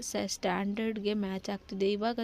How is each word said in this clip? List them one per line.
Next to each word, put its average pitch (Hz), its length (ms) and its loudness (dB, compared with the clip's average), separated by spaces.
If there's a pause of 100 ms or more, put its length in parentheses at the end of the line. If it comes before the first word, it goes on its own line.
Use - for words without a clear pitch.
ಸ-, 202 280 -2
ಸ್ಟ್ಯಾಂಡರ್ಡ್‌ಗೆ 202 840 0
ಮ್ಯಾಚ್ 190 360 -2
ಆಗ್ತಿದೆ, 196 420 0
ಇವಾಗ 226 320 0